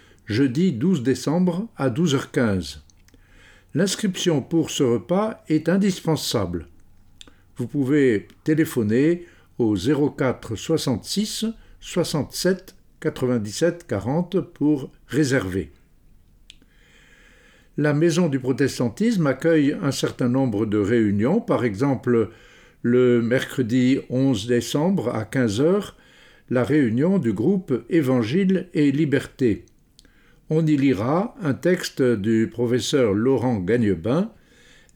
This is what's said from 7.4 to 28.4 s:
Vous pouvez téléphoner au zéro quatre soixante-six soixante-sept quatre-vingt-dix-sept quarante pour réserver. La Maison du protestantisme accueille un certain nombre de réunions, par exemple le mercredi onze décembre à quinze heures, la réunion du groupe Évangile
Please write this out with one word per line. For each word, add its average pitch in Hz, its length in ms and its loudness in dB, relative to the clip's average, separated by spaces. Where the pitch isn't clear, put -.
Vous 123 80 -4
pouvez 135 600 2
téléphoner 151 840 0
au 110 180 2
zéro 135 320 0
quatre 120 480 -4
soixante-six 156 880 -4
soixante-sept - 960 -4
quatre-vingt-dix-sept 127 840 -2
quarante 147 540 -4
pour 147 500 -2
réserver. 120 640 -2
La 147 160 2
Maison 170 360 2
du 135 120 -2
protestantisme 139 840 0
accueille 147 560 2
un 139 100 -2
certain 127 380 -2
nombre 120 340 0
de 107 140 -2
réunions, 107 640 2
par 123 200 -2
exemple 120 680 0
le 120 400 4
mercredi 127 800 0
onze 127 380 0
décembre 123 680 0
à 107 120 -4
quinze 120 340 0
heures, 190 380 0
la 123 160 0
réunion 143 540 2
du 117 160 0
groupe 170 560 0
Évangile 151 800 0